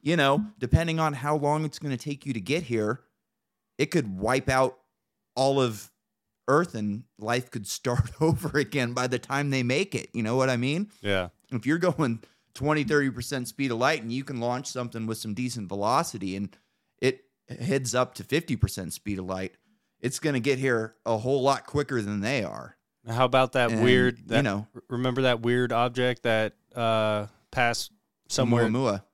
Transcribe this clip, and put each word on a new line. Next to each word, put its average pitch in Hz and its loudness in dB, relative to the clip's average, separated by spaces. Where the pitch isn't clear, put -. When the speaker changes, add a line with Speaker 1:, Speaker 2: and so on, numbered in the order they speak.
Speaker 1:
you 160 0
know, 143 4
depending 160 2
on 156 2
how 143 -2
long 147 0
it's 147 -8
gonna 139 -6
take 143 -8
you 139 -4
to 113 -4
get 147 -2
here, 117 -2
it 160 2
could 110 -2
wipe 127 0
out 131 2
all 135 4
of 110 -2
Earth 156 4
and 104 -4
life 120 -2
could 107 -8
start - 0
<laughs> - -20
over 151 2
again 131 -2
by 127 0
the 123 0
time 139 -2
they 135 2
make 131 0
it. - -6
You 117 -2
know 113 0
what 131 4
I 123 2
mean? 151 -2
Speaker 2:
Yeah. 95 0
Speaker 1:
If 113 -4
you're 156 2
going 147 0
twenty, 151 2
thirty 139 2
percent 120 -6
speed 139 -2
of 117 0
light 139 2
and 113 -6
you 131 -4
can 135 -8
launch 123 -2
something 117 -6
with 110 -4
some 107 -6
decent 120 -6
velocity 101 0
and 98 -6
it 131 0
heads 127 -4
up 123 0
to - -12
fifty 147 -2
percent 92 -2
speed 101 -6
of 92 -8
light, 92 -6
it's 131 -4
gonna 147 -2
get 127 0
here 120 -2
a 113 0
whole 127 0
lot 135 2
quicker 143 -2
than 104 -4
they 120 -2
are. 62 -10
Speaker 2:
How 120 2
about 131 4
that 120 2
Speaker 1:
And, 110 2
Speaker 2:
weird, 123 6
Speaker 1:
you 101 -20
Speaker 2:
that, 113 2
Speaker 1:
know. 104 -2
Speaker 2:
r-, 117 -18
remember 127 -2
that 123 2
weird 120 2
object 123 0
that, 110 2
uh, 110 0
passed 120 0
somewhere? 120 2
Speaker 1:
Oumuamua. 110 0